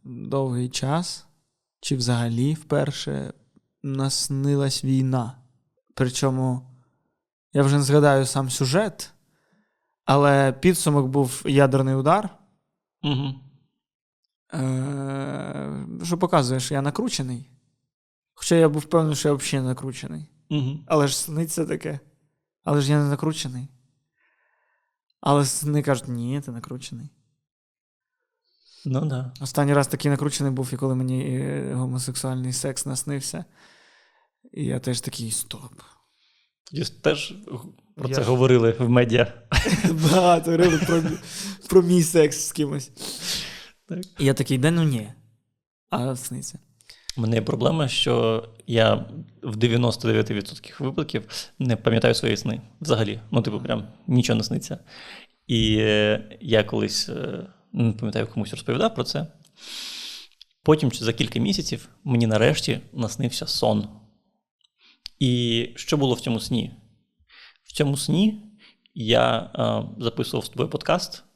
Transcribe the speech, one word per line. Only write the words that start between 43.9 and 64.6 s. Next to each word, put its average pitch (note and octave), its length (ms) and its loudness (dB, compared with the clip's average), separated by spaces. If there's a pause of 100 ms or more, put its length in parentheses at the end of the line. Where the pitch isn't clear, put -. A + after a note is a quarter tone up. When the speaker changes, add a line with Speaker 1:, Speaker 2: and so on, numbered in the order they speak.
Speaker 1:
І D3 60 -2
я C3+ 100 4
такий: B2+ 240 -2
«Да D3 120 4
ну E3+ 140 2
ні». A2+ 280 -2 (760)
А B2 260 -2
сниться. - 420 -12 (580)
Speaker 2:
У - 40 -4
мене A2+ 160 2
є A2+ 60 2
проблема, C#3+ 460 0
що A#2 560 2 (220)
я A2+ 280 4 (480)
в A2+ 140 -6
дев'яносто A#2 520 2
дев'яти G#2+ 260 2
відсотках - 460 -10
випадків C3+ 800 -6
не B2 180 2
пам'ятаю A#2 380 2
свої A2 220 0
сни A2 240 -6 (200)
взагалі. A2 400 -2 (100)
Ну, A#2 120 2
типу, G#2+ 180 -4
прям - 280 -6 (180)
нічого A#2+ 300 2
не A2 80 -2
сниться. - 340 -8 (680)
І, A2 340 2
е, G#2+ 600 2
я A2 240 2
колись, - 440 -2
е, - 380 -8 (260)
не A2+ 200 2
пам'ятаю, A2 340 -4
комусь G#2+ 240 -6
розповідав A3 440 -2
про A#2+ 100 -4
це. D#3 220 -6 (1400)
Потім, D3+ 280 4
чи A#2 140 -8
за A2 80 0
кілька - 280 -2
місяців, G3 480 -4 (160)
мені A#2+ 220 2
нарешті A#2 540 2 (120)
наснився - 540 -6
сон. A2 420 0 (1300)